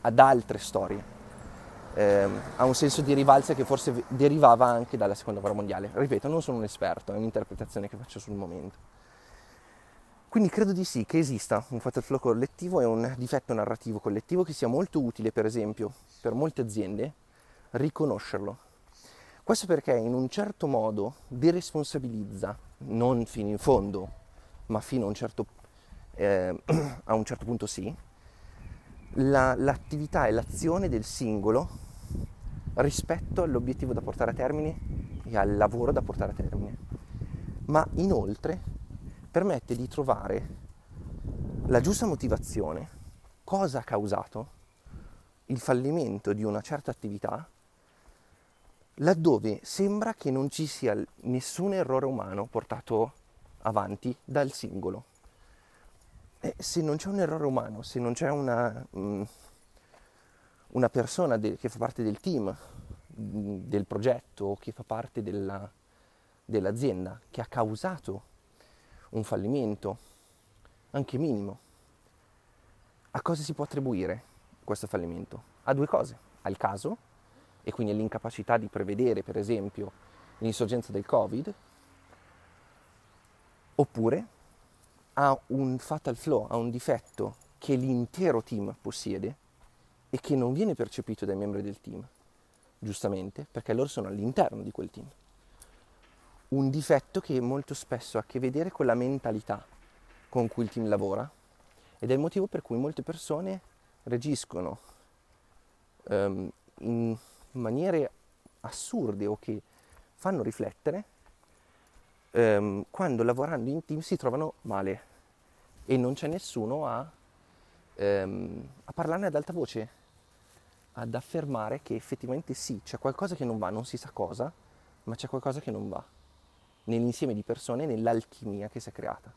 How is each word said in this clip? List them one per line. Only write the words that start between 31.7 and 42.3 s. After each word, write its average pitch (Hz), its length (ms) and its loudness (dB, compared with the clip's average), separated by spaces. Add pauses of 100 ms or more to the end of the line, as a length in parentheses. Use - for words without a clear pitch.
rispetto - 640 0
all'obiettivo 127 520 0
da 113 80 -2
portare 117 300 0
a - 40 -4
termine 151 420 0 (460)
e 113 120 -6
al 101 220 4
lavoro 117 340 4
da 135 100 2
portare 98 300 -2
a - 40 -6
termine. - 420 -4 (880)
Ma 151 200 4 (100)
inoltre 156 640 0 (720)
permette 165 440 0
di 123 120 -4
trovare 104 720 0 (1080)
la 123 160 6
giusta 196 240 2
motivazione, 104 920 -2 (460)